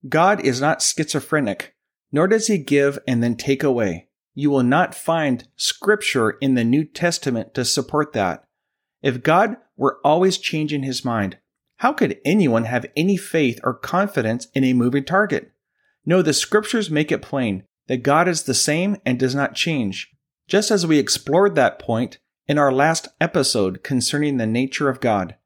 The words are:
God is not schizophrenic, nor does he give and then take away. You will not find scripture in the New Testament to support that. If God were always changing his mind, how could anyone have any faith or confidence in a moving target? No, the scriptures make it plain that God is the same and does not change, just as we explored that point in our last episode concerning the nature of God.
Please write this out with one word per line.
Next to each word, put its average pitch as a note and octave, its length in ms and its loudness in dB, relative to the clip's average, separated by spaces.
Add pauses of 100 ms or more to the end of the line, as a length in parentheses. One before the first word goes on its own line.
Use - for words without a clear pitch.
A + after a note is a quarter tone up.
God F3+ 340 2
is B2+ 160 0
not D3+ 220 0
schizophrenic, D3 920 -4 (360)
nor D#3 160 2
does A3 200 2
he G#3 100 2
give C#3+ 400 2 (100)
and A#2+ 140 0
then A#2+ 140 0
take C#3 260 -2
away. A2+ 460 -2 (260)
You C#3+ 160 -2
will C3+ 140 2
not C#3+ 320 0
find D3+ 600 -2
scripture C#3 760 0
in C3+ 240 0
the A#2 80 2
New C3+ 200 2
Testament D3+ 680 -4
to B2 100 -4
support D3 500 -2
that. F#2+ 320 -2 (580)
If B2 180 -2
God G3 360 2 (180)
were C3 280 -2
always F3+ 340 4
changing D3+ 460 -4
his C3 220 -6
mind, G#2 320 -2 (400)
how B3+ 160 2
could - 300 0
anyone C#3 420 2
have A#2 200 -4 (100)
any F3+ 220 2
faith C#3 460 0
or B2 100 0
confidence C3 800 -2
in C3+ 100 0
a B2+ 100 2
moving B2+ 300 2
target? F#3+ 480 -2 (540)
No, F3+ 160 4
the D#3 120 2
scriptures G#3+ 560 0
make D3+ 220 0
it C3 100 -2
plain A2 420 -4 (240)
that B2+ 160 -4
God D3+ 240 4
is E3 160 -2
the C3 100 -2
same F3+ 520 0
and B2+ 140 0
does C3 160 0
not C#3 200 -2
change, B2+ 600 -4 (320)
just G#3 240 0
as F3+ 160 0
we D#3 100 4
explored E3 580 0
that B2+ 240 2
point A#2 400 -4 (280)
in D3 100 0
our C#3+ 140 4
last D3+ 360 0 (120)
episode A#2 640 0
concerning C#3 540 -2
the A2+ 100 -2
nature C3+ 420 -2
of B2+ 100 -4
God. G2+ 360 -2 (100)